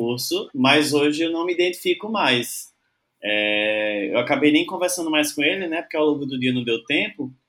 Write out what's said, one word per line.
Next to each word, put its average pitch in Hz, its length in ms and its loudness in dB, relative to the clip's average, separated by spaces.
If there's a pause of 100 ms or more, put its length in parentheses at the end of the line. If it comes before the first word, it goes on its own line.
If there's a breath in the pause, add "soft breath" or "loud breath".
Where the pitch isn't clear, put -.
(100)
urso, 147 440 -4
mas 139 400 4
hoje 147 280 2
eu 165 100 0
não 165 140 -2
me 180 80 -2
identifico 180 560 -2
mais." 131 580 0 (540)
É, 104 880 0
eu 110 60 2
acabei 143 340 4
nem 165 120 4
conversando 175 460 -4
mais 151 220 0
com 147 100 -2
ele, 185 240 0
né, 165 160 -4
porque - 140 -10
ao 151 100 2
longo 143 180 0
do 131 140 -6
dia 127 140 0
não 123 100 -2
deu 113 220 -2
tempo, 151 480 -4 (160)